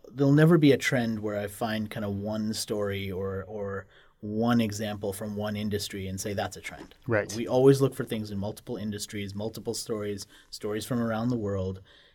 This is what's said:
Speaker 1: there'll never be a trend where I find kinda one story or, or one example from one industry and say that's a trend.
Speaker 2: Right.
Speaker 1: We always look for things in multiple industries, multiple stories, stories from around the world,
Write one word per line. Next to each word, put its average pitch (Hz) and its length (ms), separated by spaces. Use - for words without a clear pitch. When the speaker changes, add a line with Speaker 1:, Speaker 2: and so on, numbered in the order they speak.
Speaker 1:
there'll 139 200
never 160 260
be 147 140
a 120 40
trend 117 440
where 104 180
I 104 80
find 110 440
kinda 104 200
one 107 420
story 101 580
or, 95 380
or 101 380
one 113 400
example 104 540
from 107 200
one 104 220
industry 101 520
and 95 120
say 101 140
that's 98 240
a - 20
trend. - 340
Speaker 2:
Right. 104 280
Speaker 1:
We 113 140
always 131 320
look 135 140
for 127 100
things 107 260
in 101 80
multiple 107 380
industries, 101 580
multiple 110 400
stories, 104 520
stories 107 360
from 120 160
around 113 260
the 123 80
world, 98 440